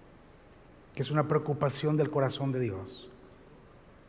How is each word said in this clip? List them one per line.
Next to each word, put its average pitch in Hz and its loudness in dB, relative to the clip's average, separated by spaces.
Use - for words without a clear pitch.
que 139 -4
es - -4
una 151 4
preocupación 151 0
del 151 2
corazón 135 0
de 127 -2
Dios. 101 -6